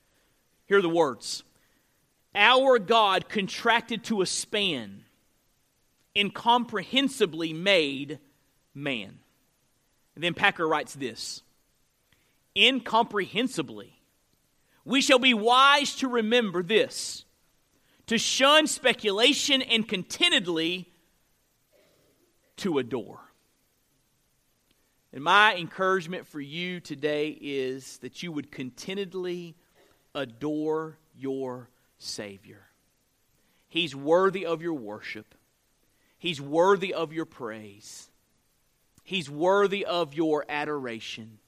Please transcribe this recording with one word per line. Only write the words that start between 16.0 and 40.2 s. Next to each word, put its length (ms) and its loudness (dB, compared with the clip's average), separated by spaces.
remember 560 0
this, 600 0
to 120 0
shun 480 4
speculation 960 2
and 260 -2
contentedly 1040 -2
to 220 -2
adore." 420 -6
And 100 -14
my 320 6
encouragement 720 -4
for 140 -12
you 400 -8
today 600 -4
is 580 -6
that 260 -14
you 80 -8
would 180 -8
contentedly 1040 -10
adore 840 -6
your 560 -8
Savior. 720 -14
He's 260 -4
worthy 500 2
of 160 -4
your 140 -6
worship. 600 -14
He's 220 -6
worthy 520 2
of 200 -4
your 140 -6
praise. 840 -16
He's 260 -6
worthy 540 2
of 300 -2
your 340 0